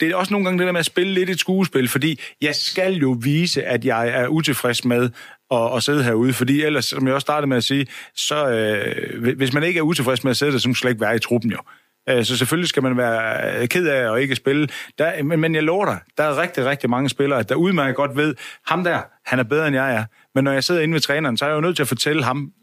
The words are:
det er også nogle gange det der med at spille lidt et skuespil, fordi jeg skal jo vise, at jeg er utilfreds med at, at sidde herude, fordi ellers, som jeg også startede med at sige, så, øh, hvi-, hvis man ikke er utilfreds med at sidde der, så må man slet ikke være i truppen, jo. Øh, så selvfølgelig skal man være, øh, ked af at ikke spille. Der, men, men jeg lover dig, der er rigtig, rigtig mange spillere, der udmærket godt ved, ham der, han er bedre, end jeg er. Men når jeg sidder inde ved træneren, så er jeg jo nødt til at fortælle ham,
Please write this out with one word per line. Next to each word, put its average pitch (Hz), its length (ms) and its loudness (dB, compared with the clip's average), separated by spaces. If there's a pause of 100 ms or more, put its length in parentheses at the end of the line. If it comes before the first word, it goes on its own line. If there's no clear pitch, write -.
det 160 100 0
er 180 60 -2
også 185 180 -2
nogle 202 120 2
gange 185 120 0
det 180 80 2
der 180 60 0
med 175 80 0
at 156 60 0
spille 190 280 0
lidt 185 160 0
et 180 100 -2
skuespil, 180 480 2
fordi 143 320 -2 (220)
jeg 147 120 0
skal 190 400 -2
jo 131 280 0
vise, 147 420 2
at 120 200 -2
jeg 117 240 0
er 123 200 0
utilfreds 131 560 0
med 120 260 2 (420)
at, 120 240 2
at 117 60 -2
sidde 143 220 2
herude, 120 280 2
fordi 127 300 2
ellers, 151 220 0
som 135 220 -2
jeg 131 80 2
også 135 100 -2
startede 147 240 0
med 131 80 2
at 117 80 0
sige, 139 220 0 (300)
så, 151 340 -2
øh, 110 720 -2
hvi-, 123 140 2
hvis 131 160 0
man 147 100 0
ikke 170 160 0
er 160 40 0
utilfreds 139 420 0
med 135 60 2
at 117 60 0
sidde 143 160 0
der, 131 60 2
så 117 100 0
må - 20 2
man 127 40 2
slet 123 160 0
ikke 113 100 -2
være 110 160 2
i - 20 2
truppen, 117 320 0
jo. 90 80 -4 (500)
Øh, 123 160 2
så 123 120 -2
selvfølgelig 156 320 0
skal - 140 0
man 127 140 0
være, 113 640 0
øh, 127 60 0
ked 180 200 0
af 127 260 0
at 123 60 2
ikke 135 160 -2
spille. 143 320 2 (300)
Der, 160 240 0
men, 156 180 2
men 160 140 2
jeg 156 80 2
lover 175 220 2
dig, 117 140 0 (200)
der 147 60 2
er 147 180 0
rigtig, 175 220 -2
rigtig 135 260 0
mange 123 180 0
spillere, 139 340 0
der 127 120 -2
udmærket 151 420 2
godt 139 200 -2
ved, 147 180 0 (320)
ham 175 180 0
der, 160 160 0 (260)
han 127 120 0
er 127 40 4
bedre, 147 240 0
end 143 100 0
jeg 131 180 0
er. 110 100 -2 (300)
Men 135 100 2
når 139 80 0
jeg 135 120 0
sidder 175 160 2
inde 160 140 0
ved 151 60 0
træneren, 143 360 0
så 139 80 -2
er 143 40 0
jeg 151 80 0
jo 151 40 0
nødt 170 160 0
til 151 60 0
at 135 60 -2
fortælle 147 360 -2
ham, 139 280 -4 (100)